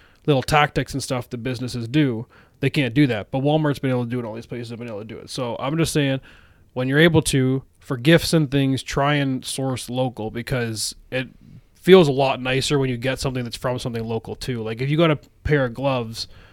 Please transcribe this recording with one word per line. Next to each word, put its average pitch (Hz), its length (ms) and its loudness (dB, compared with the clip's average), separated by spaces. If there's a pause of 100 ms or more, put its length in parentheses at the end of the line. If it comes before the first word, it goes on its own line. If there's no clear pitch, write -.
(260)
little 135 160 2
tactics 147 520 0
and 135 80 -6
stuff 123 280 -4
that 131 80 -6
businesses 120 480 -6
do, 123 400 0 (340)
they 135 100 0
can't 127 240 -2
do 147 120 6
that. 107 240 -2
But 135 120 -4
Walmart's 147 360 2
been 135 120 -2
able 123 140 0
to 117 60 -6
do 123 80 -4
it, 120 60 -6
all 110 100 -10
these 113 120 -14
places 120 240 -10
have 117 80 -12
been 120 100 -12
able 107 120 -10
to 110 40 -12
do 113 140 -14
it. - 120 -16
So 120 280 -6
I'm 139 180 -4
just 160 160 0
saying, 135 280 0 (520)
when 127 160 -4
you're 139 100 2
able 160 240 6
to, 131 400 0 (160)
for - 180 -6
gifts 160 360 4
and 156 180 2
things, 135 320 0
try 143 320 0
and 135 300 -2
source 131 460 -6
local, 120 400 -4
because 117 640 -4 (160)
it 127 180 -6 (460)
feels 180 340 8
a 143 40 2
lot 135 280 2
nicer 131 380 0
when 135 120 2
you 123 60 -2
get 123 240 -4
something 127 240 -4
that's 117 120 -10
from 127 220 -4
something 117 260 -6
local 110 300 -6
too. 120 280 -6
Like, 110 180 -6
if 131 100 -4
you 151 60 0
got 165 140 4
a 147 60 2 (280)
pair 143 220 2
of 117 80 -6
gloves 233 520 -4 (260)